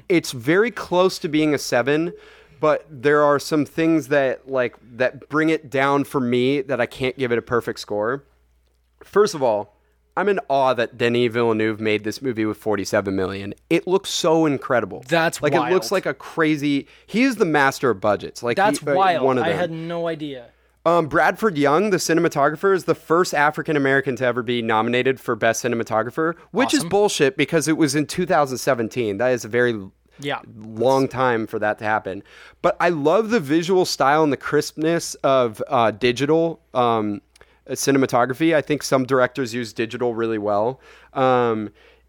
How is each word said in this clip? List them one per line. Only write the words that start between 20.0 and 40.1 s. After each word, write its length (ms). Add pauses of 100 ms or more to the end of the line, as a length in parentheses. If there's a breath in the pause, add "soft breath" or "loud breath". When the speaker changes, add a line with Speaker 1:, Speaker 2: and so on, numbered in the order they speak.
Speaker 2:
idea. 400 (360)
Speaker 1:
Um, 220
Bradford 540
Young, 320
the 60
cinematographer, 760
is 120
the 100
first 400
African 420
American 380
to 100
ever 160
be 220
nominated 560
for 160
Best 280
Cinematographer, 720 (160 loud breath)
which 240
is 60
Speaker 2:
Awesome. 100
Speaker 1:
bullshit 480
because 300
it 100
was 160
in 140
two 180
thousand 320
seventeen. 600
That 140
is 120
a 20
very 320 (400)
Speaker 2:
Yeah. 200 (180)
Speaker 1:
long 500
time 380
for 140
that 180
to 80
happen. 380 (400 loud breath)
But 160
I 100
love 400
the 100
visual 460
style 380
and 100
the 40
crispness 760 (100)
of, 440
uh, 240
digital, 680 (140)
um, 480 (480 soft breath)
cinematography. 880
I 60
think 200
some 240
directors 480
use 200
digital 420